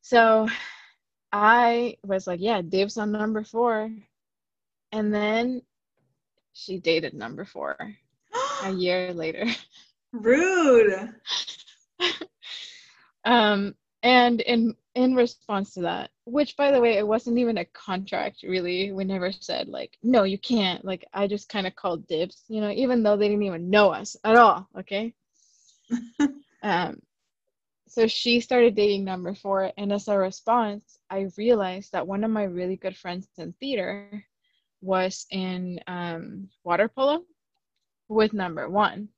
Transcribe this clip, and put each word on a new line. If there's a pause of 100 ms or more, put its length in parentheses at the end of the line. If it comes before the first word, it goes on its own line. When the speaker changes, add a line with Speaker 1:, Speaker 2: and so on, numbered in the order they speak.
Speaker 1:
So (840)
I
was
like,
"Yeah,
dibs
on
number
four." (1000)
And
then (880)
she
dated
number
four (680)
a
Speaker 2:
<gasps>
Speaker 1:
year
later. (360)
<laughs>
Speaker 2:
Rude. (2250)
Speaker 1:
Um, (280)
and
in, (200)
in
response
to
that, (140)
which,
by
the
way,
it
wasn't
even
a
contract,
really.
We
never
said,
like,
"No,
you
can't."
Like, (120)
I
just
kinda
called
dibs,
you
know,
even
though
they
didn't
even
know
us
at
all, (100)
okay? (760)
Speaker 2:
<laughs> (180)
Speaker 1:
Um, (880)
so
she
started
dating
number
four,
and
as
a
response, (120)
I
realized
that
one
of
my
really
good
friends (100)
in
theater (600)
was
in, (100)
um, (160)
water
polo (840)
with
number
one.